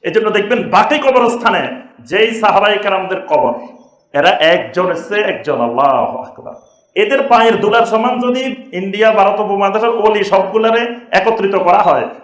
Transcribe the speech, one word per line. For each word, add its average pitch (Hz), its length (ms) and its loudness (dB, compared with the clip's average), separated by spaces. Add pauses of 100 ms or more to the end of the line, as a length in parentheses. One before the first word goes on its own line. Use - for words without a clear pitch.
এই 175 80 -6
জন্য 214 200 0
দেখবেন 208 400 -2
বাকি 285 280 2
কবরস্থানে 226 840 0 (180)
যেই 214 300 0
সাহাবায়ে 208 460 2
কেরামদের 190 440 -4
কবর, 143 320 0 (600)
এরা 147 160 2
একজন 180 640 0
এসছে 202 300 -4
একজন, 151 400 -4
আল্লাহু 123 580 0
আকবার, - 360 -16 (400)
এদের 214 280 0
পায়ের 226 380 2
ধুলার 214 260 2
সমান 233 320 0
যদি 247 540 -4
ইন্ডিয়া, 196 400 0
ভারত 196 280 2
উপমহাদেশের 202 480 0
অলি 214 360 2
সবগুলারে 226 680 0 (160)
একত্রিত 196 460 0
করা 180 220 2
হয় 147 260 2 (200)